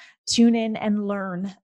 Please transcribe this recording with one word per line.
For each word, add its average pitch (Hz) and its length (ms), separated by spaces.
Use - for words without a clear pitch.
Tune 233 280
in 226 200
and 208 320
learn 190 560